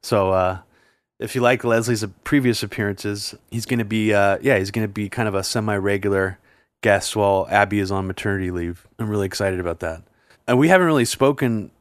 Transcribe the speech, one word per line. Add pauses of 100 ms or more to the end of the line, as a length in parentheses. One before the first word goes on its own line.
So,
uh, (600)
if
you
like
Leslie's (200)
previous
appearances, (160)
he's
gonna
be,
uh,
yeah,
he's
gonna
be
kind
of
a
semi-regular (420)
guest
while
Abby
is
on
maternity
leave. (120)
I'm
really
excited
about
that. (440)
And
we
haven't
really
spoken